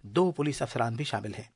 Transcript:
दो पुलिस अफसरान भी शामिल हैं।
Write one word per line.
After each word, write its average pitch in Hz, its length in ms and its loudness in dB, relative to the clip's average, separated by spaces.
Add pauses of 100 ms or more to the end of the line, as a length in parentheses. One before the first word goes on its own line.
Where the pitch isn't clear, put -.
दो 170 240 4
पुलिस 151 320 0
अफसरान 117 320 0
भी 143 100 -4
शामिल 107 280 -4
हैं। - 220 -14